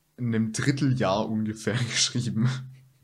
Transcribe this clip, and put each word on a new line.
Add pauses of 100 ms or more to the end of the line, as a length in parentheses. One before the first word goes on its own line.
(180)
einem
Dritteljahr
ungefähr
<laughs>
geschrieben. (560)